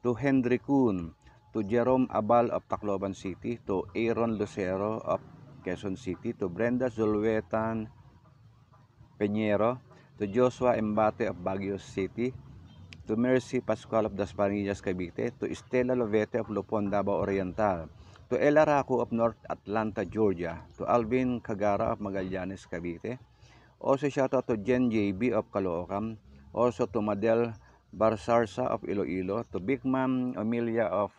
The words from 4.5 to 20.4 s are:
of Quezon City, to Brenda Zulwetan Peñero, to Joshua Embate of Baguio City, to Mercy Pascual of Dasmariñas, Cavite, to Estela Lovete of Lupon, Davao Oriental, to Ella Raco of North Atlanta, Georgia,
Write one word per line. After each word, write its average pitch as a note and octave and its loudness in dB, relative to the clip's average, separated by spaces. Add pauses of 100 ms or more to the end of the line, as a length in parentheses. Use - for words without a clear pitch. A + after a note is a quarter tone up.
of - -2 (400)
Quezon F#2 -6
City, F#2+ -6
to F#2 -4
Brenda A#2+ 0
Zulwetan A2 0 (1300)
Peñero, G#2+ 2 (400)
to G#2+ -2
Joshua B2 2
Embate G#2+ 2
of F2 -10
Baguio F#2+ -4
City, A2 -4 (720)
to A2 0
Mercy B2+ 2
Pascual A2 0
of G2 -2
Dasmariñas, G2+ -2
Cavite, F#2+ -4
to - -2
Estela B2+ 0
Lovete A2 2
of G#2+ -10
Lupon, G2+ -2
Davao G2 0
Oriental, F#2+ 0 (400)
to - -2
Ella D3+ 6
Raco C3+ 2
of A#2 -2
North A#2 0
Atlanta, G2+ -4
Georgia, F2 -2